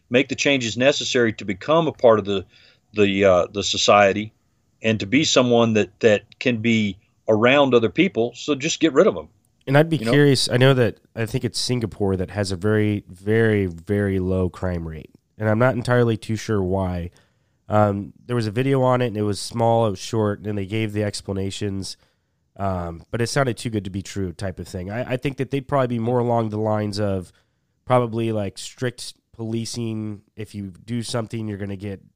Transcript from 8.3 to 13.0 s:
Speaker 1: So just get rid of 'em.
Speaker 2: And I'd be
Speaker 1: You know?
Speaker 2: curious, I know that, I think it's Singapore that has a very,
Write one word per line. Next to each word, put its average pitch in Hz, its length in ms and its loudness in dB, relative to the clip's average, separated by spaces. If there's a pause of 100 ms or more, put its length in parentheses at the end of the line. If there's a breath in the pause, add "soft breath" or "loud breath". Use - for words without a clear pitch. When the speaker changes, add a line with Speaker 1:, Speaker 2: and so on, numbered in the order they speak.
Speaker 1:
So 147 200 -4
just 143 240 -6
get 156 140 2
rid 165 120 6
of 151 100 0
'em. 76 140 -12 (380)
Speaker 2:
And 135 100 4
I'd 165 120 4
be 160 80 0
Speaker 1:
You 110 80 -4
know? - 60 0
Speaker 2:
curious, 143 380 4
I 123 80 0
know 131 160 6
that, 117 240 0 (180)
I 113 120 -4
think 127 180 -4
it's - 140 -6
Singapore 104 580 -2
that 90 140 -6
has 101 200 -4
a 95 40 -4
very, 104 520 0